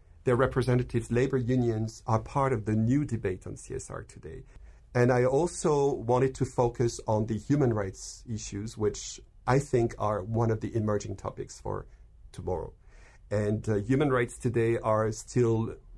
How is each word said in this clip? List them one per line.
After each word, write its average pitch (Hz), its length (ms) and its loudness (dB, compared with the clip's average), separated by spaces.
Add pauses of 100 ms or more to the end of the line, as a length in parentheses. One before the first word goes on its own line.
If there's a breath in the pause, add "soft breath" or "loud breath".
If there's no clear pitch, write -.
(240 soft breath)
their 123 120 4
representatives, 123 760 2
labor 135 240 2
unions 120 720 0
are 113 120 4
part 135 360 0
of 107 100 -2
the 107 100 0
new 117 300 4
debate 98 420 -4
on - 120 -10
C - 160 -12
S - 160 -10
R 85 120 -10
today. - 420 -16 (500 soft breath)
And 123 180 6
I 123 140 4
also 143 680 2
wanted 123 440 2
to 131 100 0
focus 120 600 0
on 107 200 2
the 110 100 -2
human 135 380 2
rights - 520 -8
issues, 107 520 -8
which - 420 -2 (260)
I 127 120 4
think 120 400 2
are 104 240 -2
one 113 280 0
of 110 120 -2
the 110 120 -4
emerging 104 420 -2
topics - 440 -10
for - 260 -8 (460 soft breath)
tomorrow. 90 400 -6 (580 soft breath)
And, 104 380 0
uh, 110 60 2
human 131 340 2
rights 120 300 0
today 117 400 2
are 110 340 2
still 113 640 0 (240)